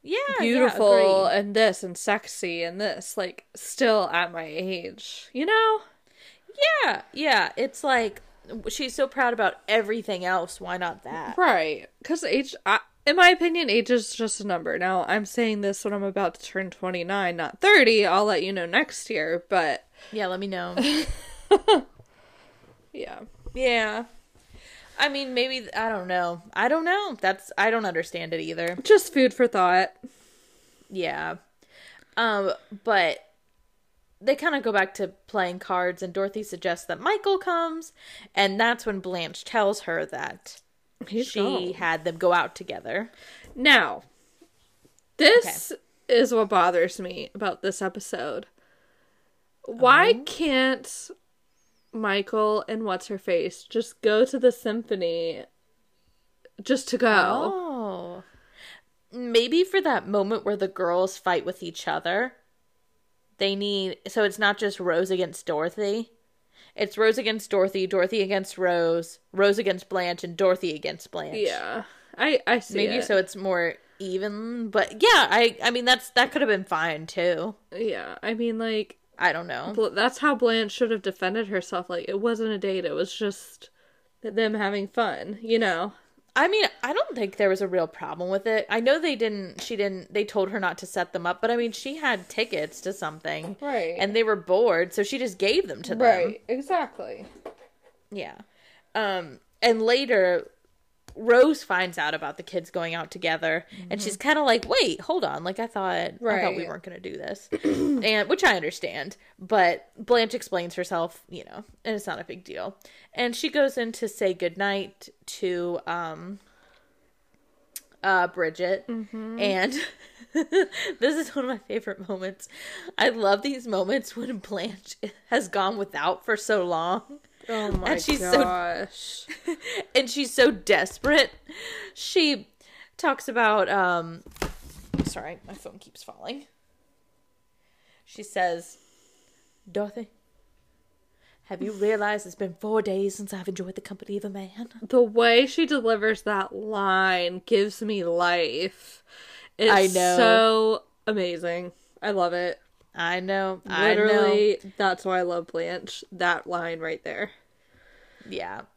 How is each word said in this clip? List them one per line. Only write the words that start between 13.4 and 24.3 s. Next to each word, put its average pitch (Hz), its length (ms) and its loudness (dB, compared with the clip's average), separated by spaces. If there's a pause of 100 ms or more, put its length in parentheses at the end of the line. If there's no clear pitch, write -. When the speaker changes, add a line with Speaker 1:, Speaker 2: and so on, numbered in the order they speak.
Speaker 2:
age 233 200 2
is 233 240 2
just 226 260 -4
a 202 60 -8
number. 175 320 -2
Now, 185 300 0
I'm 208 180 0
saying 220 360 -2
this 196 220 -2
when 202 100 -2
I'm 202 100 -4
about 196 300 -2
to - 100 -20
turn 190 260 -6
twenty-nine, 180 680 -4
not 165 240 -6
thirty. 247 460 8
I'll 196 200 4
let 180 180 2
you 190 80 -4
know 180 140 -4
next 254 440 -2
year, 165 380 -2
but 160 360 0 (280)
Speaker 1:
Yeah, 214 140 -4
let 185 140 -4
me 202 60 -6
know. 180 300 -6
Speaker 2:
<laughs> 302 1120 2 (1040)
Yeah. - 280 -14 (340)
Speaker 1:
Yeah. 233 500 0 (960)